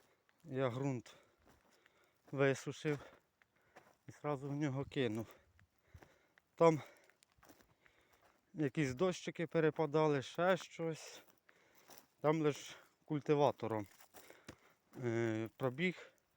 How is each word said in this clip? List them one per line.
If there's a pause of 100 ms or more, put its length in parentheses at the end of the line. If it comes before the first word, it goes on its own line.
(440)
я
ґрунт (1120)
висушив (1040)
і
зразу
в
нього
кинув. (1300)
Там (1700)
якісь
дощики
перепадали,
ще
щось. (960)
Там
лиш (280)
культиватором, (1160)
е,
пробіг, (240)